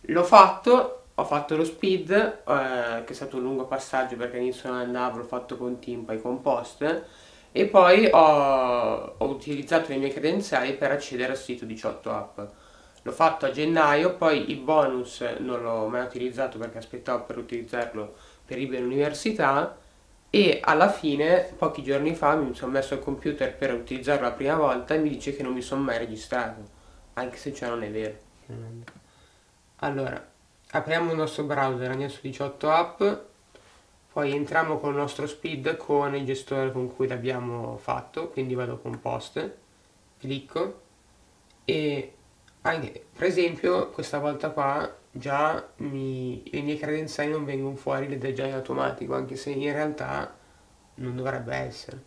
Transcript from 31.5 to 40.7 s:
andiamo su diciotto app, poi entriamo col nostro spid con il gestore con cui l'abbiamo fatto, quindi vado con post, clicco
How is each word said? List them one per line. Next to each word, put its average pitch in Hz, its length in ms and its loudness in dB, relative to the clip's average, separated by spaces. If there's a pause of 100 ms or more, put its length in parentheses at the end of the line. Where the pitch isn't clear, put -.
andiamo 135 200 -6
su - 100 -16
diciotto 139 480 -4
app, 170 320 2 (1080)
poi 143 240 -2
entriamo 151 420 0
col 143 160 -2
nostro 143 320 -2
spid 156 520 -4
con 143 380 2
il 139 100 -2
gestore 131 480 -2
con 127 200 -4
cui 131 140 0
l'abbiamo 120 720 -4
fatto, 127 500 -6
quindi 131 280 -4
vado 123 220 -4
con 117 220 -10
post, 123 520 -6 (680)
clicco 139 600 -6 (840)